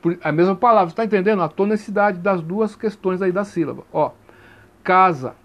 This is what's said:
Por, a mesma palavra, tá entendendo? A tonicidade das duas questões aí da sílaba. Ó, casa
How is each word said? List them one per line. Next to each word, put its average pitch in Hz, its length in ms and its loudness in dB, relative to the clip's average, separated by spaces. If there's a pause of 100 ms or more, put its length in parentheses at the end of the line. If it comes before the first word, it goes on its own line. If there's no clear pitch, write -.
Por, 170 220 -2
a 156 100 -2
mesma 175 220 2
palavra, 190 400 2
tá 226 100 -2
entendendo? 202 380 0
A 156 60 0
tonicidade 202 720 -2
das 185 240 -2
duas 208 340 -4
questões 190 460 -4
aí 190 100 0
da 196 120 -2
sílaba. 156 480 -6
Ó, 151 180 -2 (720)
casa 180 520 2 (100)